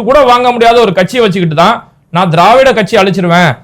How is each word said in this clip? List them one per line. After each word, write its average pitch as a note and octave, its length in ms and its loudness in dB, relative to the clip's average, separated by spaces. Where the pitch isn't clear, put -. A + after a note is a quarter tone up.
கூட C#4 120 2
வாங்க B3 220 2
முடியாத A#3 340 0
ஒரு F#3+ 80 -2
கட்சியை F#3+ 300 -2
வச்சுக்கிட்டு F3 400 -2
தான் A3+ 120 0
நான் F3+ 180 -2
திராவிட B3 400 2
கட்சி A3 280 -4
அழிச்சிருவேன் F3 500 0